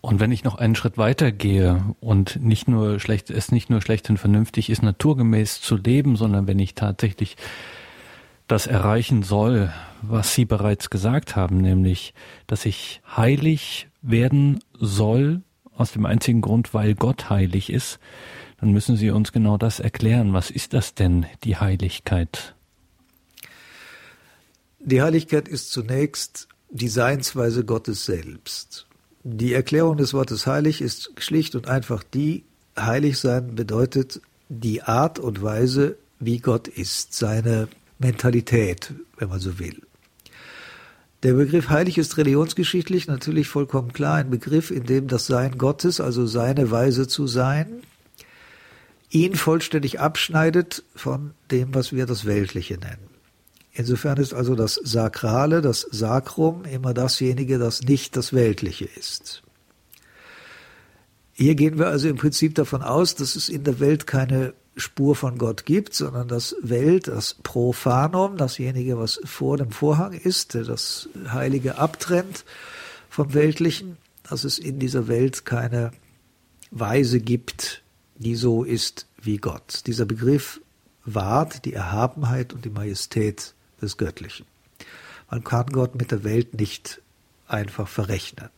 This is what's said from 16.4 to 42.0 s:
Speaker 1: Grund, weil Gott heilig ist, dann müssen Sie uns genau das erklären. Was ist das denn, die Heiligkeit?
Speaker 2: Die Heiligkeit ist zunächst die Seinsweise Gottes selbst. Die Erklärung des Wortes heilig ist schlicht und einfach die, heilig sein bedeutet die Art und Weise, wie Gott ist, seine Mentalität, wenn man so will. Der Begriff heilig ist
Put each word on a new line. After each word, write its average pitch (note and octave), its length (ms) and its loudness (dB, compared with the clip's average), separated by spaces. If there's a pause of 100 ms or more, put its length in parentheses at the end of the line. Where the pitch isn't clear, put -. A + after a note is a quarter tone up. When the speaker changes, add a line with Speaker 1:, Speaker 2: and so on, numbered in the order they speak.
Speaker 1:
Grund, A2+ 340 2
weil G#2+ 180 4
Gott - 380 0
heilig F#2+ 400 2
ist, - 260 -4 (640)
dann G#2+ 100 4
müssen G#2 260 4
Sie G#2+ 120 2
uns G#2 220 2
genau G#2+ 260 4
das A2 220 0
erklären. A2 540 2
Was F2 180 0
ist - 220 -6
das A2+ 200 0
denn, F2 320 4 (180)
die G#2+ 140 0
Heiligkeit? F#2 960 -2 (2250)
Speaker 2:
Die C3 220 4
Heiligkeit D#3 460 2
ist - 240 -10
zunächst C3 760 -4 (220)
die A#2 200 -4
Seinsweise B2 760 0
Gottes A2+ 400 -4
selbst. - 800 -8 (380)
Die A#2+ 300 -2
Erklärung D#3 440 2
des C#3 160 0
Wortes C3 320 -2
heilig D3+ 360 0
ist - 360 -6
schlicht D#3 380 -2
und B2 120 -6
einfach B2+ 360 -2
die, D3+ 400 -4 (340)
heilig C3 400 0
sein B2 380 -2
bedeutet A#2+ 680 -2 (280)
die A2+ 340 -4
Art C#3 340 2
und G#2 240 -6
Weise, B2+ 560 0 (220)
wie A#2 180 -2
Gott A#2+ 300 0
ist, - 480 -8
seine A2 520 0 (300)
Mentalität, A#2 960 2 (240)
wenn G2+ 120 -6
man F#2+ 100 -4
so F#2 180 -6
will. - 240 -10 (1400)
Der B2+ 100 6
Begriff C#3+ 360 2
heilig E3 280 2
ist D#3+ 200 0